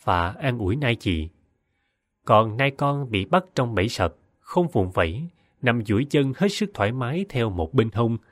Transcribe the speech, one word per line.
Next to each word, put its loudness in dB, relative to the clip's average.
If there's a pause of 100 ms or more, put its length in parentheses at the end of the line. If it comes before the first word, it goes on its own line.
và 2
an -4
ủi 0
nai 0
chị. -2 (960)
Còn 4
nai 2
con -2
bị 0
bắt 0 (100)
trong 0
bẫy 2
sập, -2 (260)
không 0
vùng 0
vẫy, -2 (340)
nằm 2
duỗi 0
chân 2
hết 2
sức -4
thoải 0
mái -4
theo 0
một -4
bên 2
hông, 0 (140)